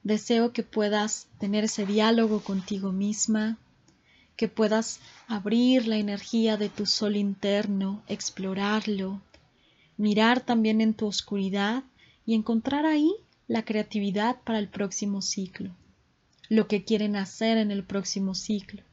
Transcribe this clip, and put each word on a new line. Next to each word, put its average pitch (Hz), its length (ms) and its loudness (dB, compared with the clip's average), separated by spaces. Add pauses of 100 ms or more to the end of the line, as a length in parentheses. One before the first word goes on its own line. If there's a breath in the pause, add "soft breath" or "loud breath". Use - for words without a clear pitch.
Deseo 226 500 2
que 220 100 -4
puedas 214 640 -2 (120)
tener 208 240 0
ese 214 220 -2
diálogo 214 560 4
contigo 196 500 -4
misma, 214 680 -2 (800 soft breath)
que 226 120 -2
puedas 214 520 0 (280 loud breath)
abrir 226 600 4
la 220 100 2
energía 214 600 0
de 208 120 -2
tu 208 160 -4
sol 208 300 0
interno, 202 920 -2
explorarlo, 196 1120 -4 (760 soft breath)
mirar 214 440 4
también 220 400 2
en 220 120 2
tu 214 140 -2
oscuridad 202 760 -2 (420 soft breath)
y 226 80 0
encontrar 233 520 0
ahí 311 300 4 (320)
la 226 160 0
creatividad 208 800 -2
para 226 160 -2
el 202 80 -4
próximo 196 540 -4
ciclo, 190 540 -8 (760)
lo 214 180 4
que 202 160 0
quieren 208 320 0
hacer 220 420 0
en 214 140 2
el 196 120 -4
próximo 190 500 -4
ciclo 202 480 -6 (100)